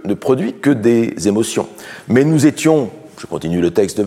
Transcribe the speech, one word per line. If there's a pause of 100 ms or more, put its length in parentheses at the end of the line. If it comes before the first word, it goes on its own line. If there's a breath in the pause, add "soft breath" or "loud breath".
ne
produit
que
des
émotions. (400 loud breath)
Mais
nous
étions, (280)
je
continue
le
texte
de